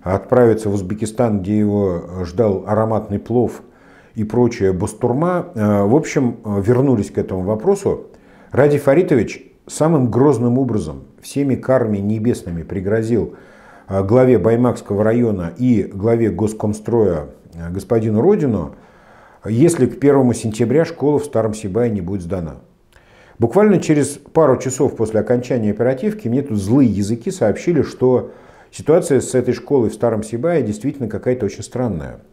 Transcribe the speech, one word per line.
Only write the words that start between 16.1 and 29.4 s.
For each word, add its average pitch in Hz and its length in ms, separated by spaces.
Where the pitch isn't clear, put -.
Госкомстроя, 104 960
э, 82 160
господину 110 520
Родину, 135 540
если 127 420
к - 120
первому 139 340
сентября 113 520
школа 147 340
в 143 60
Старом 110 300
Сибае 110 360
не 104 100
будет 90 220
сдана. 85 380
Буквально 196 400
через 147 320
пару 139 480
часов 131 380
после 107 240
окончания 120 520
оперативки 131 560
мне 127 140
тут 110 140
злые 113 320
языки 104 420
сообщили, 127 520
что 127 480
ситуация 147 500
с - 140
этой 123 200